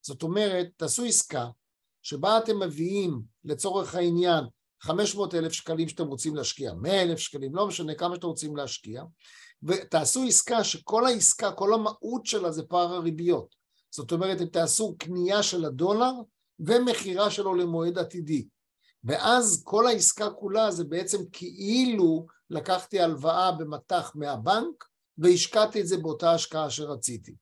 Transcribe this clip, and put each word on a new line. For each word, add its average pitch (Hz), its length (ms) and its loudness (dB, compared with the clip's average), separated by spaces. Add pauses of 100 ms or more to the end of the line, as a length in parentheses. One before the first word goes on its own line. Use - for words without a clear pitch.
זאת 139 180 -10
אומרת, 180 440 0 (100)
תעשו 165 280 -2
עסקה 143 420 0 (540)
שבה 151 360 2
אתם 220 220 0
מביאים, 175 640 -2 (240)
לצורך 185 500 -2
העניין, 175 480 2 (380)
חמש 196 340 0
מאות 190 200 -2
אלף 160 160 0
שקלים 165 380 -4
שאתם 160 180 -6
רוצים 147 280 -6
להשקיע, 123 380 -4
מאה 170 280 0
אלף 165 180 0
שקלים, 139 360 -8
לא 202 120 2
משנה 156 280 -6
כמה 175 200 -2
שאתם 175 120 -8
רוצים 151 280 -6
להשקיע, 127 480 -10 (600)
ותעשו 170 600 0
עסקה 233 400 2
שכל 220 420 0
העסקה, 214 460 2
כל 196 220 2
המהות 226 520 -2
שלה 180 260 -2
זה 156 120 -6
פער 175 300 0
הריביות. 165 640 -2 (360)
זאת 139 200 -8
אומרת, 185 300 0
אם 170 40 -2
תעשו 165 520 0
קנייה 180 460 0
של 175 220 0
הדולר 196 460 2 (480)
ומכירה 208 720 2
שלו 196 240 0
למועד 170 420 0
עתידי, 160 500 -4 (560)
ואז 214 600 2
כל 226 240 4
העסקה 214 420 2
כולה 208 420 0
זה 170 120 -4
בעצם 175 340 -2 (140)
כאילו 190 960 2 (240)
לקחתי 185 500 -2
הלוואה 165 520 2
במטח 156 640 -4
מהבנק, 151 720 -2 (320)
והשקעתי 202 640 4
את 175 60 -2
זה 180 100 0
באותה 160 340 0
השקעה 156 380 0
שרציתי. 123 720 -8